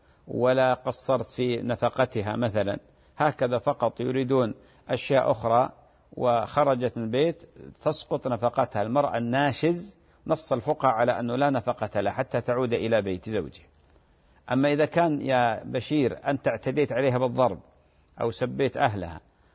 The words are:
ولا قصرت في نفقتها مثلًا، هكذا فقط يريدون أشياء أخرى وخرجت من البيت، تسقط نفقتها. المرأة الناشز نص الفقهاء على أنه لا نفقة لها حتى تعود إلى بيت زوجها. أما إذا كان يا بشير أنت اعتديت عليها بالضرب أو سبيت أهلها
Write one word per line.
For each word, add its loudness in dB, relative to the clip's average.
ولا 4
قصرت -2
في -2
نفقتها -2
مثلًا، 0
هكذا 0
فقط -2
يريدون 0
أشياء 2
أخرى 2
وخرجت 0
من -4
البيت، 0
تسقط -4
نفقتها. 0
المرأة 0
الناشز -2
نص -2
الفقهاء 0
على 2
أنه -4
لا 2
نفقة -2
لها 0
حتى -4
تعود 0
إلى 2
بيت -6
زوجها. -6
أما 2
إذا 2
كان 0
يا 0
بشير -2
أنت -2
اعتديت -2
عليها 0
بالضرب 0
أو 0
سبيت -2
أهلها -2